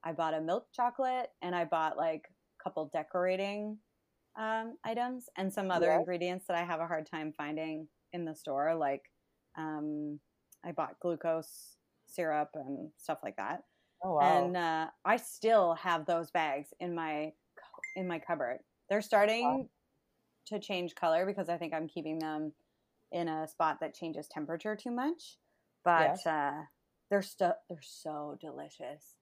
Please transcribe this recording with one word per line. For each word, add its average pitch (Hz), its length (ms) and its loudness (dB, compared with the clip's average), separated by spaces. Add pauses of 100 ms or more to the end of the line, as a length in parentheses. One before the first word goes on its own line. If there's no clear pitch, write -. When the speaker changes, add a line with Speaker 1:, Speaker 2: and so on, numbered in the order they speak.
Speaker 1:
I 165 100 -4
bought 160 220 0
a 156 60 0
milk 175 320 -2
chocolate, 254 580 0 (100)
and 180 140 -2
I 175 100 2
bought, 160 320 2
like, 160 360 -2 (260)
a - 40 -20
couple 156 240 -4
decorating, 196 920 -2 (580)
um, 220 480 -4
items 240 520 -4
and 190 160 -2
some 190 180 0
other 165 200 4
Speaker 2:
Yes. - 20 6
Speaker 1:
ingredients 175 540 0
that 175 100 0
I 170 80 0
have 170 160 -2
a 170 60 -4
hard 160 200 -2
time 156 260 -6
finding 156 560 -6 (240)
in 175 120 -4
the 160 100 -6
store. 151 400 0
Like, 139 360 -2 (460)
um, 151 640 -4 (440)
I 175 80 -6
bought - 280 -4
glucose 165 760 -2 (300)
syrup 151 480 -2
and 143 420 -8
stuff - 260 -4
like 98 140 -8
that. 131 280 -6 (380)
Speaker 2:
Oh, 185 100 0
wow. 147 380 6
Speaker 1:
And, 180 60 0
uh, 160 340 0 (140)
I 214 120 6
still 214 580 4
have 165 320 2
those 165 240 0
bags 147 500 0
in 175 140 -2
my 156 380 -2 (240)
cu-, - 240 -18 (200)
in 185 60 -2
my 170 120 -2
cupboard. 143 440 -2 (260)
They're 208 120 2
starting 233 640 4
Speaker 2:
Wow. - 60 -12 (800)
Speaker 1:
to 208 120 -4
change 180 360 -4
color 170 300 4
because 185 240 -4
I 170 80 0
think 160 160 -4
I'm 160 160 -2
keeping 156 300 -4
them 156 340 -4 (580)
in 170 180 -2
a 156 180 -4
spot 156 340 0
that 160 140 -6
changes 151 340 -8
temperature 165 480 -6
too 240 140 -8
much. 269 480 -4 (460)
But, 165 300 6
Speaker 2:
Yes. 190 120 -6
Speaker 1:
uh, 147 380 0 (440)
they're 202 140 4
sto-, 175 320 2 (140)
they're 160 140 -10
so 147 580 -10
delicious. 147 800 -14